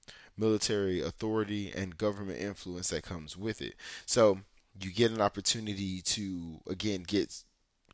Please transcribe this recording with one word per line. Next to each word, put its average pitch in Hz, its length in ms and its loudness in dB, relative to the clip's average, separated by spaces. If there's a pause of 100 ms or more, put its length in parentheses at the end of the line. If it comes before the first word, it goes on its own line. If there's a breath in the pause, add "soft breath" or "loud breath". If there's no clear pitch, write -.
(360 loud breath)
military 104 640 2
authority 104 720 -2
and 92 240 -6
government 98 420 -2
influence 92 500 -6
that 78 120 -2
comes 80 340 -10
with 107 240 -4
it. - 140 -8 (320 loud breath)
So 104 340 8 (400)
you 95 100 -6
get 110 220 4
an 113 80 0
opportunity 101 800 0
to, 87 640 -4
again, 95 400 -4
get - 360 0 (520)